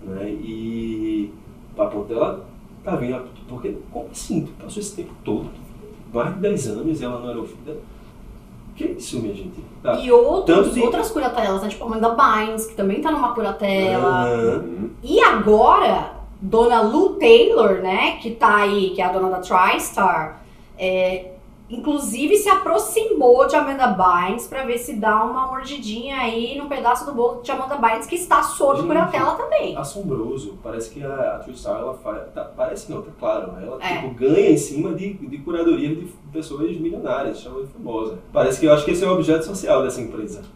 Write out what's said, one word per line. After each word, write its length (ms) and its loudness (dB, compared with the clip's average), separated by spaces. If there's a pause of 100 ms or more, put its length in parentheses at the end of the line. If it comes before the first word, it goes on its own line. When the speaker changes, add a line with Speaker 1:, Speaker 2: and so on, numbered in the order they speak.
Speaker 1:
né? 260 -8
E 1000 -4 (460)
a 100 2
ponto 220 -6
dela 360 -2 (400)
tá 120 -4
vindo, 260 -4 (260)
porque, 280 -8 (160)
como 180 -10
assim? 360 -6
Tu 60 -16 (120)
passou 160 -12
esse 160 -10
tempo 160 -12 (120)
todo, 260 -6 (600)
mais 220 -2
de 60 -8
dez 260 -2
anos, 340 -4
e 40 -8
ela 160 -6
não 100 -10
era 80 -8
ouvida? 380 -12 (1000)
Que 100 -10
isso, 360 -8
minha 140 -6
gente? 260 -14 (220)
Tá. 160 0
Speaker 2:
E 140 -6
outros, 440 8
Speaker 1:
Tanto 180 6
de 60 2
Speaker 2:
outras 300 0
curatelas, 520 0
né? 60 -4
Tipo 180 -8
Amanda 240 0
Bynes, 560 2
que 100 -14
também 240 0
tá 100 0
numa 240 0
curatela. 760 0 (200)
Speaker 1:
Aham. 360 2
Speaker 3:
Uhum. 260 -8 (120)
Speaker 2:
E 160 4
agora, 960 4 (280)
dona 420 4
Lu 320 2
Taylor, 680 6
né? 400 0
Que 80 -6
tá 280 4
aí, 320 2
que 120 -4
é 20 2
a 80 2
dona 180 0
da 100 -2
TriStar, 1040 0 (340)
é, 540 -2 (360)
inclusive 680 -2
se 120 2
aproximou 1000 4
de 100 -2
Amanda 320 2
Bynes 580 2
pra 180 -6
ver 140 -2
se 160 -8
dá 300 2
uma 240 -4
mordidinha 680 -8
aí 400 -4
num 120 -10
pedaço 360 0
do 80 -10
bolo 300 0
de 80 -10
Amanda 260 -4
Bynes, 300 0
que 80 -8
está 280 2
sob 340 2
Speaker 1:
Gente, 100 -2
Speaker 2:
curatela 480 0
também. 420 -2
Speaker 1:
assombroso. 880 -8
Parece 280 -10
que 120 -16
a, 340 -4
a 40 -10
TriStar, 400 -8
ela 140 -8
fa-, 400 -10
tá, 100 -8 (120)
parece 340 -6
não, 120 -10
tá 160 -16
claro, 340 -4
né? 140 -14
Ela, 180 -12
Speaker 2:
É. 120 -4
Speaker 1:
tipo, 180 -8
ganha 360 6
em 60 8
cima 380 -2
de, 200 -6
de 240 -12
curadorias 600 0
de 80 -12 (260)
pessoas 460 -6
milionárias, 600 -4
chama 220 -12
de 60 -10
famosa. 500 -8 (140)
Parece 280 2
que 60 4
eu 60 10
acho 140 6
que 60 0
esse 120 0
é 40 2
o 40 4
objeto 320 2
social 380 0
dessa 180 -4
empresa. 420 -10 (140)